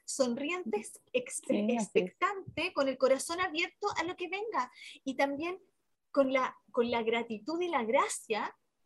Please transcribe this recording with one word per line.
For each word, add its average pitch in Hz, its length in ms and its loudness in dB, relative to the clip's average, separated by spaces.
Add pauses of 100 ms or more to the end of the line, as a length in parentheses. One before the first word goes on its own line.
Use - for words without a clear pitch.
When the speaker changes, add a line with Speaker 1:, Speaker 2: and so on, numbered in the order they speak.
Speaker 1:
sonriente, 277 720 -2
ex-, - 240 -12 (120)
ex-, - 320 -2
Speaker 2:
Sí, 214 120 2
así 214 180 2
es. 226 80 2
Speaker 1:
expectante, 339 880 -2
con 277 140 2
el 254 100 0
corazón 262 440 2
abierto 359 460 -2 (100)
a - 60 0
lo 339 120 -4
que 359 140 -6
venga. 381 420 -2 (320)
Y 262 120 -4
también 294 440 0 (520)
con 269 220 4
la, 254 240 0 (140)
con 240 180 2
la 233 140 0
gratitud 233 580 -2
y 359 60 0
la 285 160 0
gracia, 254 720 0 (280)